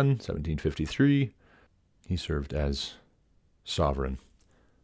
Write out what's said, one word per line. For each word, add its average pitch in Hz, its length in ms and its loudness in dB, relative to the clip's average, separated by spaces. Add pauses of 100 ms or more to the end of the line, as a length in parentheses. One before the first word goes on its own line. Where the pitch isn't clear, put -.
(580)
fifty-three, 135 760 2 (760)
he 92 100 0
served 73 360 -4
as 71 400 -2 (680)
sovereign 67 560 -2 (640)